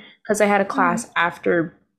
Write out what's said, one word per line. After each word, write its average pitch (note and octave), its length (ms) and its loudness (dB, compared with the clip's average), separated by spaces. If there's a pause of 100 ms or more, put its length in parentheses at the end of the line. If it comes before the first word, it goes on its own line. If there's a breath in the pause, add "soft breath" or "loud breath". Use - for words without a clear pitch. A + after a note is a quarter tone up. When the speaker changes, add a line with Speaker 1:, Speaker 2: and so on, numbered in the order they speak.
(260 loud breath)
Speaker 1:
'cause G#3 160 0
I G#3 40 4
had G3+ 140 2
a G3 60 0
class F3 400 -2
Speaker 2:
Mm. - 100 -20
Speaker 1:
after E3+ 580 -2 (240)